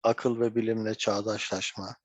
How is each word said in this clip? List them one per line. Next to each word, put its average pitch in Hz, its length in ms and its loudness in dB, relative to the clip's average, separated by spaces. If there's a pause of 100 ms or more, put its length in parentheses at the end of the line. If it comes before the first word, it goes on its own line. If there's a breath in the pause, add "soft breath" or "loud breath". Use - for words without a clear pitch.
akıl 113 360 2
ve 117 160 2
bilimle 110 400 0
çağdaşlaşma 101 1080 -2